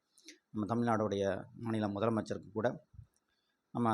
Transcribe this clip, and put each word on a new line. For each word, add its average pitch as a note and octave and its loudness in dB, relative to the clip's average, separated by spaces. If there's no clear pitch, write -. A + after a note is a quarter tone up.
நம்ம G#2+ -2
தமிழ்நாடுடைய G#2+ 2
மாநில A2 -2
முதலமைச்சருக்கு G2+ -2
கூட G#2+ 0
நம்ம A#2 2